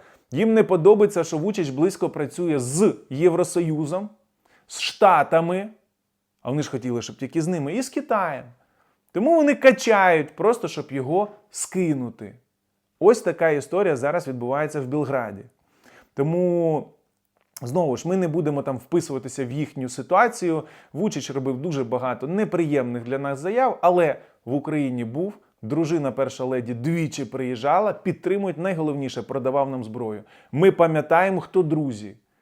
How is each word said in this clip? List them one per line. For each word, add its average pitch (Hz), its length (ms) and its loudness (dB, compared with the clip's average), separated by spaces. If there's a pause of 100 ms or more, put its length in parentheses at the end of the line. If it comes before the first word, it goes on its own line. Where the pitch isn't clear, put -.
(320)
їм 214 220 2
не 220 100 8
подобається, 190 600 6
що 160 140 -4
Вучич 175 320 -2
близько 160 400 0
працює 151 500 -2
з 139 360 2 (140)
Євросоюзом, 170 1000 0 (580)
з - 140 -12
Штатами, 175 880 2 (720)
а 123 80 -10
вони 143 140 -2
ж - 80 -10
хотіли, 120 300 -4
щоб 113 160 -12
тільки 139 240 -4
з 156 60 -2
ними, 165 280 -4
і 254 60 -2
з 254 80 -6
Китаєм. 185 560 -4 (680)
Тому 269 240 2
вони 294 200 4
качають 196 800 4
просто, 220 320 0
щоб - 240 -10
його 143 360 -2 (240)
скинути. 131 840 -4 (640)
Ось 226 220 6
така 165 280 0
історія 160 460 0
зараз 147 320 -2
відбувається 139 540 -4
в 131 40 -6
Білграді. 127 580 -4 (680)
Тому, 165 760 0 (760)
знову 135 360 -2
ж, 156 100 -6
ми 185 100 0
не 185 100 2
будемо 151 360 -2
там 135 140 -4
вписуватися 135 680 -4
в 120 60 -8
їхню 135 380 -6
ситуацію. 180 760 0 (300)
Вучич 156 380 -4
робив 131 260 -4
дуже 143 260 -4
багато 123 440 -4
неприємних 147 760 -2
для 127 160 -4
нас 139 200 -6
заяв, 220 420 0
але 170 340 4 (300)
в 117 80 -6
Україні 139 520 -2
був, 156 280 -6 (280)
дружина 143 500 -2
перша 127 320 -4
леді 127 300 -4
двічі 143 520 -4
приїжджала, 131 680 0
підтримують, 185 640 -4
найголовніше, 151 640 -4
продавав 135 480 -2
нам 127 140 -6
зброю. 110 400 -8 (280)
Ми 185 200 6
пам'ятаємо, 165 720 4
хто - 220 0
друзі. 131 520 -4 (260)